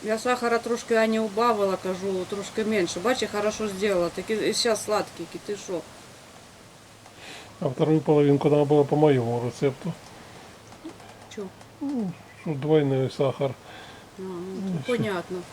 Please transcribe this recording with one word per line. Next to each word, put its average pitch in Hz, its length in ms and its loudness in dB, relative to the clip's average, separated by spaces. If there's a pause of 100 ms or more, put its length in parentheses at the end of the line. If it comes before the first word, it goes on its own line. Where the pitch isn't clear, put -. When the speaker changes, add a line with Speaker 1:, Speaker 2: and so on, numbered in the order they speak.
Speaker 1:
Я 220 140 0
сахара 240 400 0
трошки 226 360 -2
Ані 220 240 4
убавила, 208 640 2
кажу, 185 460 -4
трошки 202 340 -6
менше. 202 360 0
Бачиш, 226 320 0
хорошо 214 360 -2
зробила. 185 420 0
Такі, 190 240 -6
і 202 200 0
зараз 220 320 0
сладкі, 185 380 -4 (220)
ти 208 120 -6
що? 185 220 -6 (1800)
Speaker 2:
А 160 60 -2
вторую 156 340 2
половинку 147 480 6
надо 147 160 6
было 147 200 6
по 151 100 0
моему 123 500 4
рецепту. 135 480 -2 (1400)
Speaker 1:
Чо? 214 60 -8 (400)
Speaker 2:
Ну, 247 300 -2 (300)
что 170 120 -4
двойной 139 640 2
сахар. 139 320 0
Speaker 1:
А, - 720 -16
ну, 190 80 -10 (360)
Speaker 2:
Ну, 180 220 -2
Speaker 1:
понятно. 196 500 -4 (160)